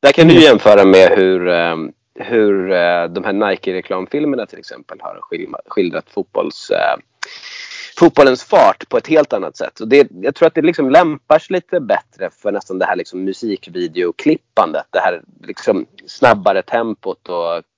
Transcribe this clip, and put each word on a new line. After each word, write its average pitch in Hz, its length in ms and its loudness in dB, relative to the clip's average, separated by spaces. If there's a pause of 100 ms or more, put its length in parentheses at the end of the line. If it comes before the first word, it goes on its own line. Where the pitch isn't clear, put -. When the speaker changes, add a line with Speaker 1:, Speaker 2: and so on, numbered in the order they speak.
Speaker 1:
där 139 100 4
kan 160 160 6
du 165 60 8
Speaker 2:
Mm. 165 100 8
Speaker 1:
jämföra 107 400 6
med 95 320 8
hur, 92 320 0
ehm, 85 440 -2 (300)
hur, 104 500 -2
eh, 87 320 0
de 85 200 -8
här 104 80 -4
Nike-reklamfilmerna 98 1120 -6
till 87 120 -20
exempel 76 420 -20
har 50 220 -16
skilma-, - 440 -14
skildrat 85 440 -8
fotbolls, - 600 -8
eh, - 260 -2 (1000)
fotbollens 135 460 2
fart 131 440 2
på - 80 -4
ett - 100 -2
helt 156 260 0
annat 92 240 -8
sätt. - 240 -12
Och 113 80 -10
det, 143 200 4 (140)
jag 135 120 -4
tror 170 120 0
att - 80 0
det 156 80 -2
liksom 156 280 -2
lämpar 156 480 0
sig - 160 -6
lite 180 260 -4
bättre 95 500 -6 (120)
för 101 100 -6
nästan 95 260 -8
det 90 60 -2
här 92 120 -4
liksom 92 280 -10
musikvideoklippandet. 90 1700 -4
Det 95 80 -4
här 90 240 -4 (200)
liksom - 440 -6 (200)
snabbare 101 560 0
tempot 110 680 -8
och 85 340 -6 (160)